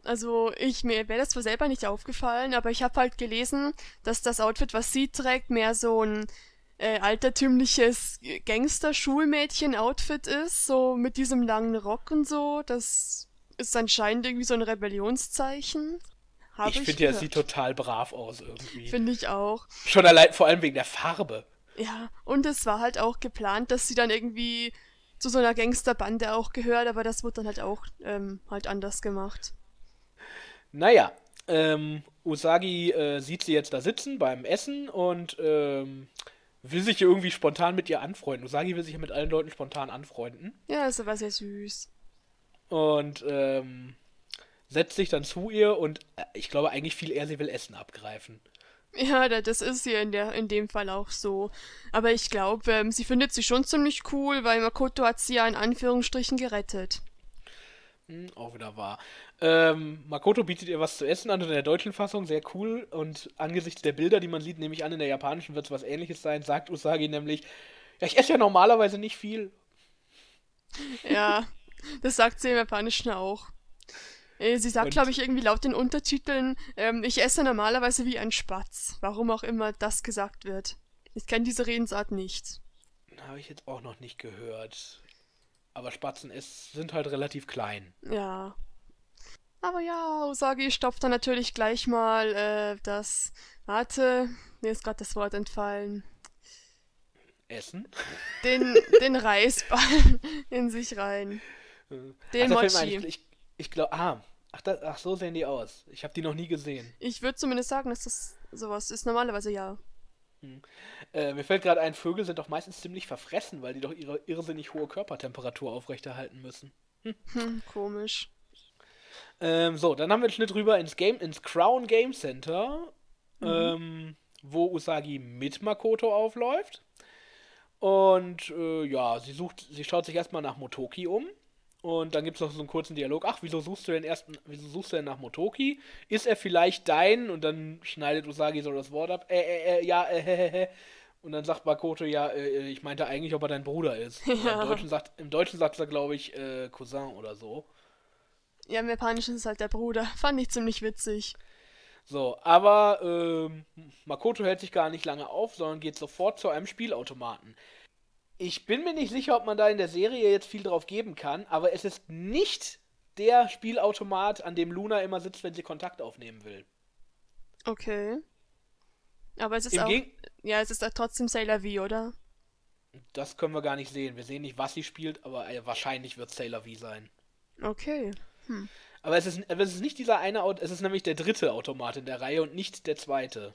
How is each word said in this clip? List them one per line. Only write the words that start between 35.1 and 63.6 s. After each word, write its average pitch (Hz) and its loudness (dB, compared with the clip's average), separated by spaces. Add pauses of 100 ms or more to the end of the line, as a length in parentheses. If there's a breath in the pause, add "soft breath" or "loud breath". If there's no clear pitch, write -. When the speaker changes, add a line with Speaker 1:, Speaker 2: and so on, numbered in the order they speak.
Speaker 2:
ähm, 139 0 (540 loud breath)
will 156 -4
sich 214 2
irgendwie 180 8
spontan 170 2
mit 180 -2
ihr 156 0
anfreunden. 139 -6
Usagi 151 -2
will 175 -4
sich 160 -10
mit 156 -8
allen 147 -2
Leuten 156 0
spontan 135 -6
anfreunden. 127 -10 (160)
Speaker 1:
Ja, 294 0
ist 254 -2
aber 214 -4
sehr 214 -6
süß. 202 -10 (800)
Speaker 2:
Und, 151 2
ähm, 131 -2 (720 loud breath)
setzt 160 0
sich 196 2
dann 147 0
zu 185 -6
ihr 214 6
und, 156 -2 (160)
äh, - -8 (100)
ich - -10
glaube 147 2
eigentlich 147 -4
viel 160 -8
eher, 143 -2
sie 151 -8
will 147 -4
Essen 117 -10
abgreifen. 107 -16 (540 soft breath)
Speaker 1:
Ja, 262 4
da, 226 2
das 226 0
ist 254 -2
hier 220 2
in 214 -2
der, 208 -2
in 220 -2
dem 208 0
Fall 202 -4
auch 196 -4
so. 202 -2 (420 loud breath)
Aber 226 4
ich 233 0
glaub, 208 0
ähm, 220 4
sie 240 -2
findet 254 4
sie 240 -2
schon 247 4
ziemlich 294 0
cool, 277 0
weil 226 6
Makoto 254 0
hat 233 4
sie - -2
ja 233 6
in 226 2
Anführungsstrichen 247 0
gerettet. 214 -4 (1080 loud breath)
Speaker 2:
Hm, 170 -14
auch 117 -14
wieder 110 -14
wahr. 104 -8 (420 loud breath)
Ähm, 160 6
Makoto 208 4
bietet 175 -6
ihr 165 -2
was - -2
zu 143 -2
essen 185 0
an 190 2
in 170 -2
der 147 2
deutschen 170 2
Fassung, 202 -4
sehr 156 0 (120)
cool. 220 -6
Und 156 -8
angesichts 165 -4